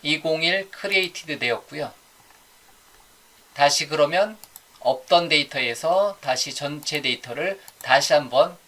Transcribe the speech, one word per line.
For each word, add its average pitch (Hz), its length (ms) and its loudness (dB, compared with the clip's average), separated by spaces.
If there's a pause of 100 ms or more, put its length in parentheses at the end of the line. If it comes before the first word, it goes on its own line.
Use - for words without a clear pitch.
이공일 160 680 -2
크리에이티드 185 680 -4
되었고요. 120 540 -4 (1600)
다시 143 320 2
그러면 160 500 0 (440)
없던 170 480 2
데이터에서 156 920 0
다시 131 340 -4
전체 147 460 -6
데이터를 131 600 -4 (220)
다시 139 300 4
한번 143 560 2